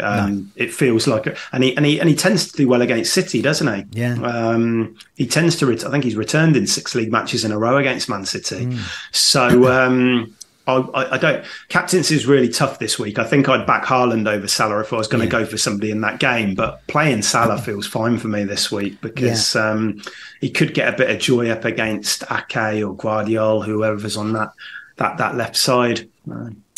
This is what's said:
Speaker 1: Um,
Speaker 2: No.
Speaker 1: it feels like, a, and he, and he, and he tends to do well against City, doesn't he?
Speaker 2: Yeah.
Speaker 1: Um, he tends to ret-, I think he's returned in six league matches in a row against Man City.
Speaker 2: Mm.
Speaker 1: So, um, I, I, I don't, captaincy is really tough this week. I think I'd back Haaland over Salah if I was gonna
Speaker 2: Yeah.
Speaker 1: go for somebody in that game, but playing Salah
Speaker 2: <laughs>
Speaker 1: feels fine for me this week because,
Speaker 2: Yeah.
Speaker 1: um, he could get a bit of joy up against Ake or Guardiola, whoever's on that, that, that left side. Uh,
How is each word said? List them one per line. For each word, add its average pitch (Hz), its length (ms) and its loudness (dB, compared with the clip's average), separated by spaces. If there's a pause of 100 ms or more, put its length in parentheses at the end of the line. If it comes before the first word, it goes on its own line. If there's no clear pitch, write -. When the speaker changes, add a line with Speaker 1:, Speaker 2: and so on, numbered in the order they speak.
Speaker 1:
Um, 104 340 0
Speaker 2:
No. 95 80 -6 (120)
Speaker 1:
it - 180 -4
feels 117 340 2
like, 110 200 0
a, - 80 -4 (160)
and 123 120 2
he, 131 140 2
and 147 80 4
he, 147 140 4
and 165 100 4
he 151 60 6
tends 185 360 2
to - 60 -20
do 143 100 4
well 123 140 4
against 120 320 0
City, 185 300 0
doesn't 151 280 0
he? 98 140 -6 (160)
Speaker 2:
Yeah. 120 140 0
Speaker 1:
Um, 117 800 0 (200)
he 127 120 -2
tends 165 300 2
to 147 100 0
ret-, 117 180 -2
I 101 60 -8
think 139 140 0
he's 110 100 -2
returned 151 420 2
in 196 80 2
six - 300 -4
league 113 160 -2
matches 113 340 -2
in 107 60 -2
a 104 80 -2
row 117 180 2
against 131 320 -2
Man 98 160 -6
City. - 400 -6
Speaker 2:
Mm. 123 140 -4 (320)
Speaker 1:
So, 123 600 6
um, 127 600 2 (360)
I, 131 100 4
I, 131 360 -2
I 131 60 2
don't, 156 240 2 (260)
captaincy 180 460 2
is 123 100 0
really 127 240 6
tough - 300 -2
this 113 180 -4
week. 104 220 -4
I 117 40 0
think 135 240 4
I'd 123 200 2
back 113 180 2
Haaland 117 420 2
over 104 200 -2
Salah 107 320 0
if 110 140 -6
I - 20 -2
was 110 120 -2
gonna 113 180 0
Speaker 2:
Yeah. 113 40 0
Speaker 1:
go 113 160 0
for 107 120 -8
somebody 107 340 -2
in 107 100 -2
that 107 180 -2
game, 113 360 0
but 110 320 -4
playing 147 340 2
Salah 113 360 2
Speaker 2:
<laughs> - 40 -8
Speaker 1:
feels 104 240 -6
fine 117 320 0
for 110 120 -6
me 104 160 -2
this 98 260 -4
week 101 300 -4
because, 117 520 -2
Speaker 2:
Yeah. 110 180 0
Speaker 1:
um, 107 300 -2 (400)
he - 80 -2
could 160 240 0
get 123 180 0
a - 60 -4
bit 131 140 2
of 107 80 -2
joy 120 300 0
up 113 160 -2
against 110 680 -4
Ake 110 520 -2
or 95 120 -6
Guardiola, 110 680 0
whoever's 107 520 -2
on 107 160 -4
that, 110 200 -4 (420)
that, - 220 -2
that 110 180 0
left 117 220 -4
side. 123 500 2 (240)
Uh, 117 180 -12 (280)